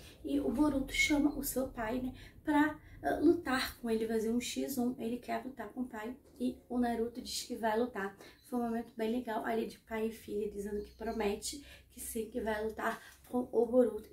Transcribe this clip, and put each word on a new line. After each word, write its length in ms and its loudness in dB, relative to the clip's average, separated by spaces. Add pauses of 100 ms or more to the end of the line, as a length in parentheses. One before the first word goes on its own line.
(260)
E 160 2
o 100 2
Boruto 420 2
chama 440 4
o 60 -4
seu 260 0
pai, 320 -2
né, 120 -4 (300)
pra, 340 4 (260)
ah, 160 0
lutar 600 4
com 100 -4
ele, 180 2
fazer 220 2
um 100 2
X 380 -4
um. 220 2
Ele 180 -2
quer 260 -4
lutar 300 -10
com 80 -4
o 60 -4
pai 280 -8 (240)
e 180 0 (120)
o 80 -2
Naruto 420 0
diz 240 -6
que 120 -8
vai 240 2
lutar. 360 -2 (320)
Foi 120 -2
um 40 0
momento 320 -2
bem 160 0
legal 320 -2
ali 220 0
de 140 -10
pai 280 -2
e 40 -4
filha, 400 -4
dizendo 320 -4
que 120 -18
promete 680 -2 (280)
que 80 -18
sim, 300 -6
que 100 -4
vai 240 -2
lutar 380 -4 (260)
com 240 -2
o 140 4
Boruto. 480 4